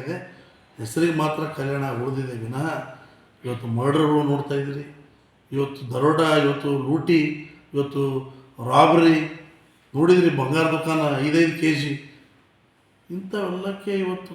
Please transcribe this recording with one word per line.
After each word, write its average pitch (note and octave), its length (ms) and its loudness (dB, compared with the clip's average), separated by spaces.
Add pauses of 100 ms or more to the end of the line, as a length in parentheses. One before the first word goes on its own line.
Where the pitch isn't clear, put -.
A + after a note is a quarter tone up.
ಇದೆ, D#3+ 140 -8 (640)
ಹೆಸರಿಗೆ D#3+ 440 -2
ಮಾತ್ರ D3+ 200 -4 (140)
ಕಲ್ಯಾಣ C#3 280 -4 (140)
ಉಳಿದಿದೆ C3 460 -6
ವಿನಃ C3+ 220 -6 (800)
ಇವತ್ತು A#2+ 220 -8 (120)
ಮರ್ಡರ್‌ಗಳು D3 520 4
ನೋಡ್ತಾ C#3+ 300 -2
ಇದ್ದೀರಿ, C#3+ 240 -8 (680)
ಇವತ್ತು C#3 280 -4 (120)
ದರೋಡ, D3+ 280 2 (240)
ಇವತ್ತು C#3+ 260 0 (160)
ಲೂಟಿ, D#3+ 340 2 (540)
ಇವತ್ತು C#3 300 -2 (640)
ರಾಬರಿ D#3+ 440 8 (800)
ನೋಡಿದ್ರಿ, E3+ 440 6
ಬಂಗಾರ D3+ 340 2
ದುಕಾನ D#3+ 300 0 (240)
ಐದೈದು D#3+ 340 4
ಕೆ D#3+ 180 2
ಜಿ, C#3+ 140 -4 (1160)
ಇಂಥವೆಲ್ಲಕ್ಕೆ G3 840 -6 (100)
ಇವತ್ತು F#3 320 -6